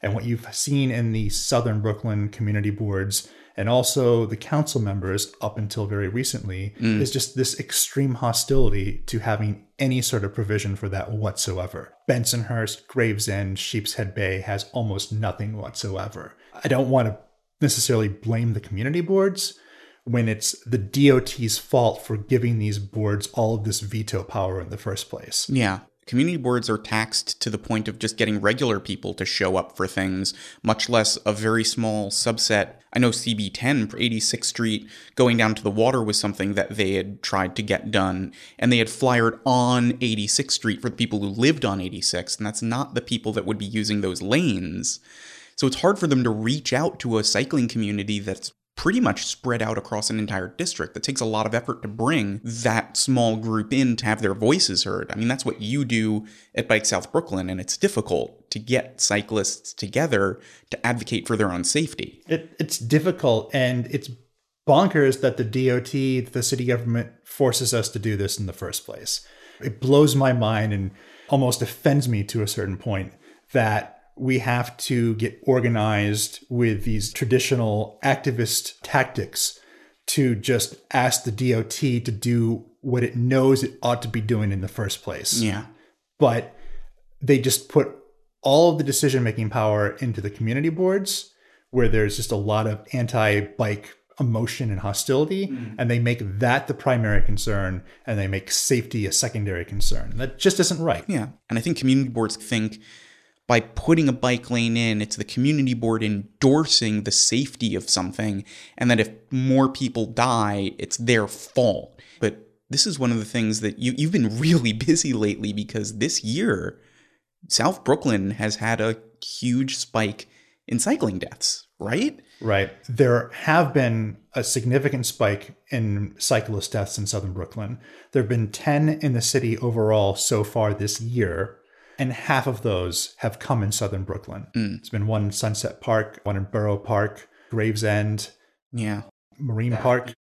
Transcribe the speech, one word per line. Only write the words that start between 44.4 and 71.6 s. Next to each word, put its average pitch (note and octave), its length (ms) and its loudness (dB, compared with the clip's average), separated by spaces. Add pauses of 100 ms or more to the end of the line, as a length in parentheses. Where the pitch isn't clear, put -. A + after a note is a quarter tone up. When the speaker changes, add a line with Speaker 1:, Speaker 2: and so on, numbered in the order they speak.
Speaker 2:
So - 100 -2
it's B2+ 160 -2
hard G3 160 2
for F3+ 80 -2
them C3+ 180 4
to A#2+ 60 2
reach A2+ 420 -2
out C#3+ 280 -2
to A2+ 180 0
a G#2+ 60 2
cycling C3 440 0
community G#2 520 -2
that's G2 320 -8 (240)
pretty G3+ 240 0
much - 260 0
spread A#2+ 360 -4
out A2 160 -2
across - 320 -4
an A2 100 -2
entire G2 300 -4
district. - 460 -6
That - 80 -10
takes C3+ 180 -4
a A#2+ 40 -2
lot G#2+ 200 -2
of A2 100 -4
effort A#2+ 260 -4
to - 60 -10
bring A2 560 0
that A#2 540 -2
small A#2+ 400 2
group A2 340 -2
in B2+ 240 4
to A#2 100 -6
have G#2+ 160 0
their G2 120 2
voices G#2+ 500 2
heard. G2 260 -4
I - 60 -6
mean, A2+ 140 -2
that's C3 160 -4
what - 160 -4
you B2+ 240 -2
do A2 400 0 (280)
at - 140 -2
Bike A2 180 2
South F#2 240 -2
Brooklyn, F#2+ 400 -2
and F#2 120 -6
it's - 160 -6
difficult - 760 -2
to G#2 80 -6
get A#2+ 400 -4
cyclists G#2 720 -2
together G#2 720 0 (300)
to - 140 -8
advocate A#2+ 400 -2
for A#2 120 -2
their G2+ 160 2
own F2 100 -4
safety. - 640 -4
Speaker 1:
It, D#3+ 320 -4
it's - 180 -2
difficult, C#3+ 800 2
and B2 360 2
it's - 180 -6 (580)
bonkers D3 540 6
that B2+ 160 2
the B2 80 0
D C3 260 2
O B2 80 2
T, C3 400 0
the B2 240 -4
city B2 220 -2
government, A#2 460 0 (120)
forces B2 500 0
us A2+ 140 0
to - 120 -6
do G#2+ 180 0
this G2 200 -2
in G#2 80 -4
the F2+ 60 -6
first - 340 -8
place. - 400 -8 (360)
It - 180 -6
blows C#3 380 6
my C3 160 6
mind G#2+ 400 2
and G2 180 -2 (380)
almost C3 320 2